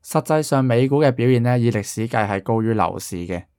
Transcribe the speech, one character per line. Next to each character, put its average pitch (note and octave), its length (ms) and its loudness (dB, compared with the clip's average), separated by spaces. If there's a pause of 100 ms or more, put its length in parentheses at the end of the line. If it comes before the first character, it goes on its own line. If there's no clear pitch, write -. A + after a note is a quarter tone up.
實 - 180 -2
際 D#3 200 0
上， C#3 220 0
美 B2 240 2
股 C#3 120 2
嘅 C#3+ 120 4
表 A#2+ 160 0
現 B2 160 4
呢， B2 120 2
以 A#2 140 2
歷 G#2 120 0
史 A2 260 -6
計 A2 200 0
係 G2 140 -4
高 A2+ 180 0
於 A2+ 140 0
樓 F#2+ 240 0
市 - 180 -10
嘅。 F2 280 -6 (140)